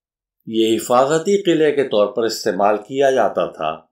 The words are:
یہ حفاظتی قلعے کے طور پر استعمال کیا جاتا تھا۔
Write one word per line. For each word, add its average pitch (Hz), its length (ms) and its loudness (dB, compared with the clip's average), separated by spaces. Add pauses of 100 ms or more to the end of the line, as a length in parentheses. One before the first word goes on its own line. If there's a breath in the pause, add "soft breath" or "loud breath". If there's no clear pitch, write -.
(460)
یہ 110 300 0
حفاظتی 156 680 0
قلعے 156 280 2
کے 139 120 -2
طور 104 240 2
پر 120 160 -4
استعمال 107 540 0
کیا 135 340 -2
جاتا 95 400 -2
تھا۔ 80 300 -8 (100)